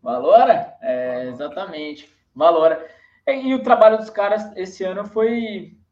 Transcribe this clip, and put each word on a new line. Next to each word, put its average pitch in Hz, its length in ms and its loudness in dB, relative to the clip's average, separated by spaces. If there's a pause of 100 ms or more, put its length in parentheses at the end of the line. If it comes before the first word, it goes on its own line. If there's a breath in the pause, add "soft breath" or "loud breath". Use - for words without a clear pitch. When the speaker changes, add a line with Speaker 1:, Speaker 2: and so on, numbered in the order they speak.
Speaker 1:
Valora? 127 800 2
É, 127 280 -4
Speaker 2:
Valora. 127 200 -8
Speaker 1:
exatamente. 147 840 -12 (200)
Valora. 160 640 2 (300 loud breath)
É, 277 120 -2
e 262 160 -4
o 262 80 -2
trabalho 220 360 4
dos 214 120 -8
caras 208 460 -4
esse 185 280 -10
ano 185 220 -6
foi 220 720 -4 (140)